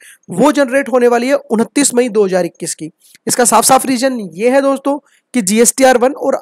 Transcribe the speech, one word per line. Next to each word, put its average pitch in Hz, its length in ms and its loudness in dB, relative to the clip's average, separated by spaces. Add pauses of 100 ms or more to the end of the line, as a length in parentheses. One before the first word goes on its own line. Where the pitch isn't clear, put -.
(300)
वो 233 220 2
generate 277 360 -2
होने 240 200 2
वाली 240 200 0
है 285 60 0
उनतीस 233 600 -2
मई 240 140 0
दो 208 160 0
हज़ार 180 220 -2
इक्कीस - 280 -10
की। 156 160 -14 (360)
इसका 240 180 0
साफ 214 200 2
साफ 262 220 2
reason 254 320 -2 (140)
ये 214 180 -2
है 277 120 2
दोस्तों 277 360 -2 (360)
कि 247 80 0
जीएसटीआर 240 560 2
वन 254 160 0
और - 280 -4